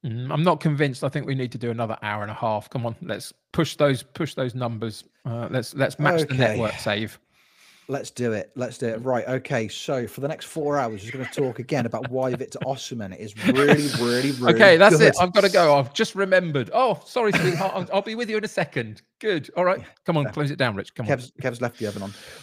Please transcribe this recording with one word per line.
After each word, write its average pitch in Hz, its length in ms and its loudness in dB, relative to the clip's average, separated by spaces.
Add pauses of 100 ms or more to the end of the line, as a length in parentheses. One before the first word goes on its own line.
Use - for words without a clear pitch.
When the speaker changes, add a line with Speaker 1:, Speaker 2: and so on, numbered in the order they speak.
Speaker 1:
Mm, 123 260 -4
I'm 151 120 0
not 170 160 4
convinced. 147 440 0
I 135 60 0
think 139 160 -4
we 135 100 -2
need 123 160 -4
to 123 60 -12
do 117 140 -4
another 113 300 -4
hour 104 220 -4
and 104 80 -8
a 104 40 -10
half. 107 340 -4
Come 120 160 -6
on, 113 160 -6
let's - 300 -8 (200)
push - 260 -2
those, 139 260 2
push - 300 -8
those 123 220 -4
numbers. 117 480 -6 (200)
Uh, 117 260 -6
let's, - 260 -4
let's 135 240 -2
match 160 220 2
the 143 120 -2
Speaker 2:
Okay. 127 40 -2
Speaker 1:
network 110 360 0
save. 107 460 -4 (680)
Speaker 2:
Let's 131 240 -6
do 120 220 -4
it. - 220 -6
Let's 127 220 -6
do 123 100 -4
it. 113 160 -6
Right. 127 240 0
Okay. 127 400 -2
So 123 400 -6
for 131 140 -12
the 139 60 -4
next 127 180 -8
four 147 320 -2
hours, 110 280 -4
we're 117 60 -12
gonna 131 140 -8
talk 127 340 -4
again 123 260 -2
about 117 240 -6
why 127 240 -2
Victor - 320 -10
Osimhen 120 520 -8
is 110 200 -14 (100)
really, 147 400 4 (120)
really, 123 320 0
really 123 240 2
Speaker 1:
Okay, 185 220 10
that's 180 200 10
Speaker 2:
good. 175 120 8
Speaker 1:
it. - 100 2
I've 180 140 2
gotta 196 160 4
go. 165 280 6
I've 135 160 0
just - 220 -2
remembered. 180 580 0
Oh, 233 320 2
sorry, 226 280 0
sweetheart. 180 420 0
I'll, 180 180 -4
I'll 196 80 2
be 220 140 -8
with 226 140 -6
you 214 80 -2
in 208 60 -2
a 214 40 -8
second. 113 560 -6 (160)
Good. 180 360 -2
All 175 100 0
right. 190 140 2
Speaker 2:
Yeah. - 60 -14 (200)
Speaker 1:
Come 165 120 0
on, 143 60 2
Speaker 2:
Yeah. 104 80 -4
Speaker 1:
close 147 180 -2
it 147 80 -8
down, 120 180 0
Rich. - 200 -8
Come 117 100 -8
on. 123 60 0
Speaker 2:
Kev's, 123 200 -4 (100)
Kev's 123 200 -4
left 120 160 -6
the 110 100 -4
oven 101 140 -8
on. 98 120 -10 (300)